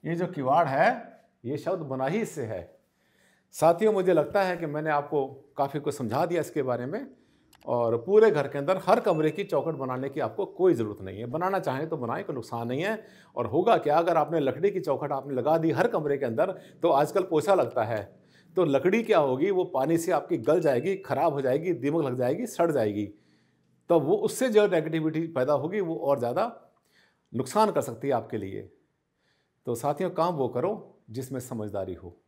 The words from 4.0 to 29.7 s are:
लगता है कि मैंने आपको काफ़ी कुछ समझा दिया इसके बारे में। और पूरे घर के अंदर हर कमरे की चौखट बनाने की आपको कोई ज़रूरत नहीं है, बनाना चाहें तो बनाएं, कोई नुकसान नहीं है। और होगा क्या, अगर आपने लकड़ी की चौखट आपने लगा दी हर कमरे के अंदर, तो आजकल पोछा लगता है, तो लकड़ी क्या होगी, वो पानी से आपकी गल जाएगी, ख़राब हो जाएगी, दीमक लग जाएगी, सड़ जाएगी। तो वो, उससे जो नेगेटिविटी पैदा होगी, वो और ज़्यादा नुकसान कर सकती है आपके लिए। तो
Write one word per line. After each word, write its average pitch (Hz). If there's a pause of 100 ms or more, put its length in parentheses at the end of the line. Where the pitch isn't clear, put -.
लगता 160
है 180
कि 165
मैंने 151
आपको 143
काफ़ी 139
कुछ 143
समझा 127
दिया 170
इसके 147
बारे 123
में। 208 (580)
और 120
पूरे 208
घर 143
के 143
अंदर 160
हर 196
कमरे 156
की 202
चौखट 160
बनाने 131
की 151
आपको 110
कोई 180
ज़रूरत 107
नहीं 95
है, 117
बनाना 180
चाहें 151
तो 165
बनाएं, 131
कोई 165
नुकसान 117
नहीं 127
है। 214 (300)
और 120
होगा 180
क्या, 147
अगर 170
आपने 156
लकड़ी 143
की 190
चौखट 143
आपने 139
लगा 143
दी 160
हर 165
कमरे 151
के 135
अंदर, 139
तो -
आजकल 147
पोछा 170
लगता 123
है, 110 (400)
तो 180
लकड़ी 170
क्या 214
होगी, 143
वो 180
पानी 151
से 165
आपकी 156
गल 151
जाएगी, 156
ख़राब 151
हो 139
जाएगी, 151
दीमक 147
लग 127
जाएगी, 135
सड़ 156
जाएगी। 107 (840)
तो 170
वो, 151
उससे 247
जो 208
नेगेटिविटी 160
पैदा 143
होगी, 165
वो 165
और 139
ज़्यादा 147 (640)
नुकसान 202
कर 156
सकती 120
है 139
आपके 113
लिए। 98 (920)
तो 120